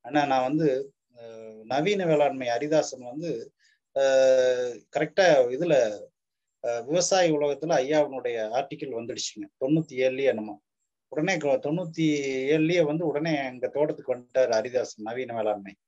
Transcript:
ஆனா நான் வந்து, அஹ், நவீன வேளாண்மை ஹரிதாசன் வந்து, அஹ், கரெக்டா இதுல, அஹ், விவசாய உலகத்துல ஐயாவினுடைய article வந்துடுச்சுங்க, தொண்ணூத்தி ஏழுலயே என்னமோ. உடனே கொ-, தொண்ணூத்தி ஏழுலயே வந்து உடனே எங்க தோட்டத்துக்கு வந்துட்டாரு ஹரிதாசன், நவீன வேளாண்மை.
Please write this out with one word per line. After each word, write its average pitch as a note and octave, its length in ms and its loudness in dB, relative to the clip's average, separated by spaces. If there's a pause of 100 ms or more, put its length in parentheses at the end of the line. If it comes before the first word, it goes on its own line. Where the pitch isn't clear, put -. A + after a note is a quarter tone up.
ஆனா C#3+ 240 0
நான் C3 160 2
வந்து, C#3 520 0 (220)
அஹ், A2+ 480 -18
நவீன E3+ 420 -2
வேளாண்மை C#3 420 2
ஹரிதாசன் C3 560 -2
வந்து, D3 280 -8 (640)
அஹ், C3 880 4 (140)
கரெக்டா F3+ 300 2 (220)
இதுல, D3+ 240 0 (960)
அஹ், A#2 180 -4
விவசாய F3 460 2
உலகத்துல D3 440 0
ஐயாவினுடைய C3 600 0 (140)
article C#3 440 -6
வந்துடுச்சுங்க, A2+ 540 -10 (180)
தொண்ணூத்தி D#3 280 0
ஏழுலயே C3 300 0
என்னமோ. G#2+ 380 -2 (480)
உடனே F3+ 260 -2
கொ-, C#3+ 240 0
தொண்ணூத்தி E3 460 -4 (420)
ஏழுலயே D#3+ 360 2
வந்து D#3+ 220 -2
உடனே D3 400 -2
எங்க B2+ 220 -8
தோட்டத்துக்கு C#3 480 -2
வந்துட்டாரு B2 360 0
ஹரிதாசன், A2+ 520 -2
நவீன A#2+ 300 -8
வேளாண்மை. G#2 420 -4 (120)